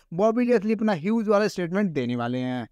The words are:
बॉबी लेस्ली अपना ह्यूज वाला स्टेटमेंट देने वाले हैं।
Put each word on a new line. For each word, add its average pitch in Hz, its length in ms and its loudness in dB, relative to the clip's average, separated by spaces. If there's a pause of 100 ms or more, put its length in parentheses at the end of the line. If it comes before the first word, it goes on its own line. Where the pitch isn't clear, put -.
(140)
बॉबी 220 300 2
लेस्ली 226 300 2
अपना 214 180 0
ह्यूज 202 360 -2
वाला 208 200 4
स्टेटमेंट 185 440 -2
देने 123 240 -2
वाले 120 220 -4
हैं। 127 340 -6